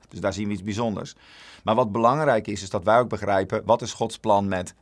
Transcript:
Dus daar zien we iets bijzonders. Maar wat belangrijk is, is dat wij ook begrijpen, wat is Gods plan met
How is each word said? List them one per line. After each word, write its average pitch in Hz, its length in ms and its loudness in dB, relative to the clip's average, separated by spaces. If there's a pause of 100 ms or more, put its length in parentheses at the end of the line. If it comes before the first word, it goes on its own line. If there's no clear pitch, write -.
Dus - 120 -14
daar 98 120 -2
zien 101 140 -6
we 101 60 -4
iets 92 100 -8
bijzonders. 104 520 -6 (500)
Maar 110 100 2
wat 113 180 0
belangrijk 120 540 2
is, 101 160 -8
is 95 80 -12
dat 92 140 -4
wij 110 140 6
ook 120 100 2
begrijpen, 101 560 -2
wat 113 180 2
is 113 100 -8
Gods - 260 -6
plan 101 300 2
met 90 340 -6